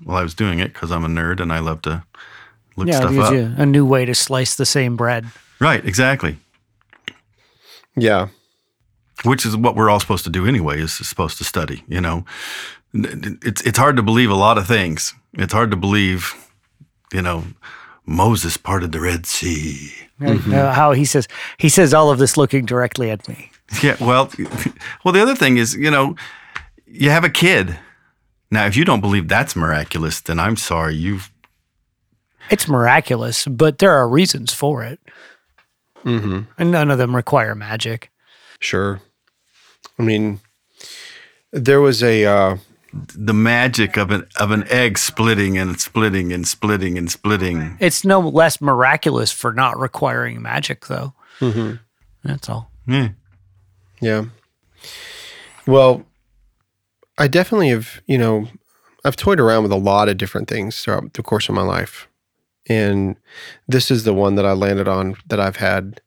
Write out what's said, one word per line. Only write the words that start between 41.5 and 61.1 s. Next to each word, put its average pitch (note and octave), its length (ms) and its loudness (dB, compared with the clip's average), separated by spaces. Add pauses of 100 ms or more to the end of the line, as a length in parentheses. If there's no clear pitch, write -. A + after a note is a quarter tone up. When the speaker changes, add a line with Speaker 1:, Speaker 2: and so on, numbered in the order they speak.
Speaker 3:
there C#3 280 4
was B2+ 240 4
a, A2 200 4
uh, G2 320 4 (600)
Speaker 1:
The G#2+ 180 -2
magic A#2 640 2
of G2+ 160 0
an, G2 140 -2 (120)
of G#2 140 0
an G#2+ 160 0
egg B2 280 2
splitting G2+ 640 0
and F#2 220 -4
splitting F#2+ 520 -2
and F2 140 -6
splitting G2 500 -2
and E2+ 140 -6
splitting. F2+ 720 -4
Speaker 2:
It's F3+ 240 0
no F#3+ 160 4
less D#3+ 400 2
miraculous C3 720 0
for A#2 200 -6
not B2+ 260 0
requiring B2 640 -4
magic, B2 460 -8
though. C3 260 -8 (280)
Speaker 3:
Mm-hmm. A2+ 340 -2 (480)
Speaker 2:
That's C#3 260 -8
all. A2+ 220 -10 (160)
Speaker 1:
Yeah. B2 220 0 (920)
Speaker 3:
Yeah. A2 260 -2 (1400)
Well, C3 380 6 (1120)
I D3 100 2
definitely F3 420 2
have, A2+ 360 -4
you C3+ 120 2
know, A2 300 0 (560)
I've C#3 120 0
toyed G3 240 2
around A2+ 220 4
with G2+ 100 0
a G2 40 2
lot G2+ 320 4
of G2 100 -2
different G2 300 -6
things A2 340 -6
throughout - 320 -6